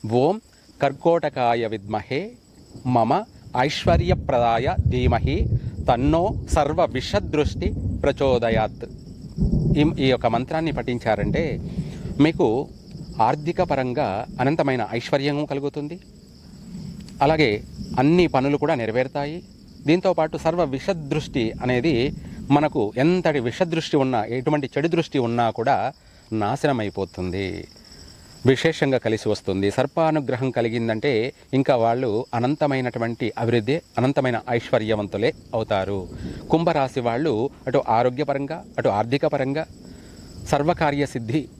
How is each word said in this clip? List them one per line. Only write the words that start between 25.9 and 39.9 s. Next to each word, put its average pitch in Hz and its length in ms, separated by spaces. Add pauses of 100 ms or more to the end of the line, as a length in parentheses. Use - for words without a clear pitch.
నాశనం 117 480
అయిపోతుంది, 92 880 (800)
విశేషంగా 135 520
కలిసి 110 300
వస్తుంది. 98 420
సర్పానుగ్రహం 135 800
కలిగిందంటే 117 840 (220)
ఇంకా 135 220
వాళ్ళు 117 580
అనంతమైనటువంటి 123 1040
అభివృద్ధి, 117 420 (180)
అనంతమైన 127 420 (100)
ఐశ్వర్యవంతులే 110 840 (200)
అవుతారు. 98 540 (420)
కుంభరాశి 156 500
వాళ్ళు 120 500 (160)
అటు 135 220
ఆరోగ్యపరంగా, 135 760 (140)
అటు 123 100
ఆర్థిక 117 380
పరంగా 143 400 (840)